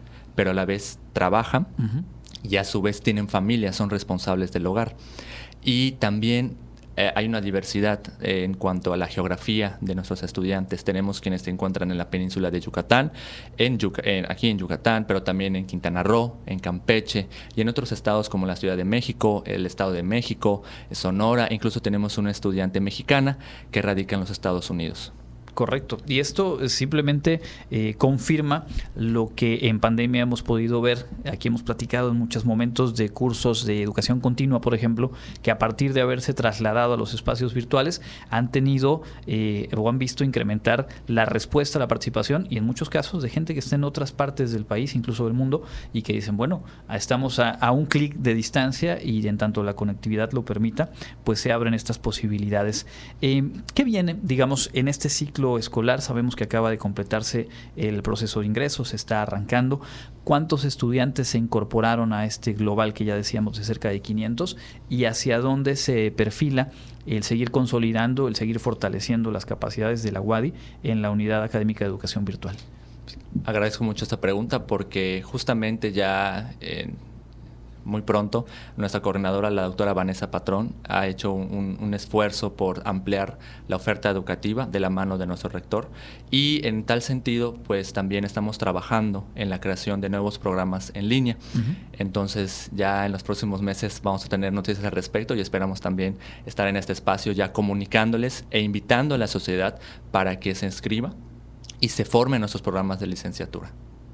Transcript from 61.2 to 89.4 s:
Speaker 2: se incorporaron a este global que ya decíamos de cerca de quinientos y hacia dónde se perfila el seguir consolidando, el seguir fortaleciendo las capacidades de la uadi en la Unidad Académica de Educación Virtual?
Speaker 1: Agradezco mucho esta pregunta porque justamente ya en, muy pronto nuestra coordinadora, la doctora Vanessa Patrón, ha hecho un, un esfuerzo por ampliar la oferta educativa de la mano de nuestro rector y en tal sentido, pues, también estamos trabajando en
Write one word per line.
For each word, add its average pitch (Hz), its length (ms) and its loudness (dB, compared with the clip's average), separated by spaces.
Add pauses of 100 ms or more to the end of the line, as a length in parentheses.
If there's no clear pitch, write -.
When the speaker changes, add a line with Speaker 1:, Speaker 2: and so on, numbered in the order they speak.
Speaker 2:
se 120 100 0
incorporaron 113 720 2
a 107 140 0
este 107 260 -2
global 107 400 2
que 107 140 -2
ya 104 100 2
decíamos 107 400 -2
de 104 80 -6
cerca 110 240 -2
de 101 140 -2
quinientos 113 560 -2 (320)
y 120 160 4
hacia 117 320 2
dónde 135 380 2
se 113 340 2
perfila 131 580 2 (380)
el 107 160 0
seguir 120 280 2
consolidando, 123 800 2
el 110 80 -2
seguir 113 220 0
fortaleciendo 113 720 0
las 98 160 -4
capacidades 110 560 0
de 107 100 0
la 95 80 -2
uadi 113 320 2 (300)
en 113 180 2
la 104 100 2
Unidad 107 320 2
Académica 107 440 0
de - 20 0
Educación 101 380 -4
Virtual? 95 300 -6 (920)
Speaker 1:
Agradezco 107 380 2
mucho 107 200 -2
esta - 160 -2
pregunta 107 460 0
porque 95 580 0
justamente 110 680 0
ya 98 680 0
en, - 480 -8 (760)
muy 107 180 -2
pronto 107 420 2 (320)
nuestra 101 240 -2
coordinadora, 98 500 0
la 98 120 2
doctora 95 320 0
Vanessa 95 360 -2
Patrón, 98 440 -2 (120)
ha 98 200 2
hecho 95 260 -2
un, 95 480 -4
un 104 140 -2
esfuerzo 104 580 0
por 92 320 -2
ampliar 98 540 -2 (280)
la 92 100 0
oferta 104 340 0
educativa 101 560 -2
de 90 120 -2
la 92 120 2
mano 95 260 0
de 92 80 -2
nuestro 87 240 -4
rector - 400 -4 (420)
y 143 360 4
en 110 180 0
tal 120 160 2
sentido, 120 540 0
pues, 98 400 -2
también 98 300 0
estamos 104 340 -2
trabajando 98 680 0 (100)
en 104 120 -2